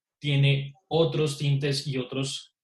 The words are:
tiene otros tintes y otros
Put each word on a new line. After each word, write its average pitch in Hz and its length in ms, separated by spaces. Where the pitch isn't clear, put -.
tiene 139 540
otros 156 500
tintes 143 500
y 131 100
otros 135 560